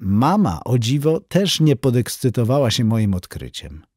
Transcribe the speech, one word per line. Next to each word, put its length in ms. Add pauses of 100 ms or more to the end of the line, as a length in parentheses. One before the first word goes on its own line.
Mama, 640
o 140
dziwo, 420
też 400
nie 160
podekscytowała 920
się 140
moim 300
odkryciem. 680 (140)